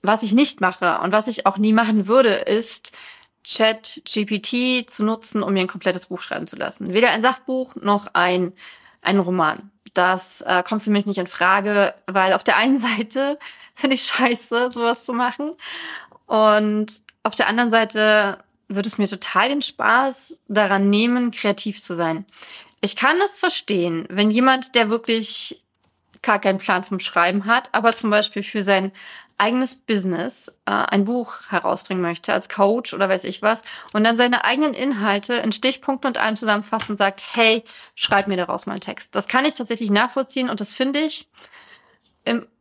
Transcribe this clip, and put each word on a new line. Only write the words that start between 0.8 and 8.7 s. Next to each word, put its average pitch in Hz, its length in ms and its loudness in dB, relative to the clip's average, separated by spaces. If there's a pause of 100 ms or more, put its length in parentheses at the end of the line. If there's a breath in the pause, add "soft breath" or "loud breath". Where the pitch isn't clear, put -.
und 185 120 -2
was 214 140 2
ich 233 200 -2
auch 196 120 2
nie 214 140 4
machen 214 340 4
würde, 240 240 6
ist, - 640 -2 (500 loud breath)
Chat - 640 -2
G 208 200 -2
P 208 160 -2
T 247 460 -2
zu - 160 -6
nutzen, 220 400 -2
um 196 100 0
mir 190 80 2
ein 185 60 0
komplettes 185 400 -4
Buch 180 140 -10
schreiben - 260 -8
zu - 100 -16
lassen. - 360 -6
Weder 226 180 4
ein 220 120 0
Sachbuch 262 520 -2
noch 208 380 0
ein, 180 400 2 (500 loud breath)